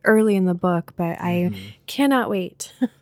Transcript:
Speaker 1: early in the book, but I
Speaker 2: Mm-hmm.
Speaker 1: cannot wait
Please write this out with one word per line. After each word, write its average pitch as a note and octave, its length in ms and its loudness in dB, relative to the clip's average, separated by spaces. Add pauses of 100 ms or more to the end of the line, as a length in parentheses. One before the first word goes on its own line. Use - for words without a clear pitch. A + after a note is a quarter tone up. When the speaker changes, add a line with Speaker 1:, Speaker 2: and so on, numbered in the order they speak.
Speaker 1:
early A3 320 4
in F#3+ 80 2
the F3+ 100 2
book, F3 420 -2
but E3 240 -6
I F3 320 -2
Speaker 2:
Mm-hmm. G2 40 -10 (300)
Speaker 1:
cannot C4+ 440 2
wait - 420 -6 (300)